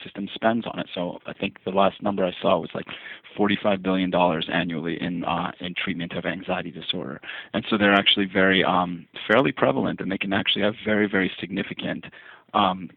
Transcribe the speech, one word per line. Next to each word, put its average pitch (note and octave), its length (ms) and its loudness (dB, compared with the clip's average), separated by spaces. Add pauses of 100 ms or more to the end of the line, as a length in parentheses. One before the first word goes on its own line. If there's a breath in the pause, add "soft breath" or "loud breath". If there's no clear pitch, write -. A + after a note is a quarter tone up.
system G2 320 -10
spends A2+ 300 0
on - 120 -8
it. - 160 -6
So F2 320 -6
I D2 60 -10
think - 320 -6
the - 80 -4
last G2 320 2
number G2 220 0
I F2 160 -2
saw F#2+ 180 4
was, E2 160 -8
like, - 120 -8 (500 loud breath)
forty-five G2+ 440 2
billion F#2 280 0
dollars F2 420 2
annually E2+ 500 -2
in, F2 220 -4
uh, E2+ 380 -2
in F2 120 -8
treatment F2 440 -4
of F2 80 -6
anxiety F2 460 -4
disorder. D#2+ 500 -8 (320 loud breath)
And A2 160 -2
so A2+ 80 2
they're G2+ 160 6
actually G2 320 4
very, F#2+ 360 4
um, F2 460 0 (180)
fairly C3 280 4
prevalent, B2+ 480 0
and - 100 -2
they F#2+ 60 -2
can G2+ 160 -2
actually G#2 300 0
have G#2 100 2 (100)
very, G#2 240 2
very G2 320 2
significant, F#2+ 680 -6 (460 loud breath)
um, F#2 420 2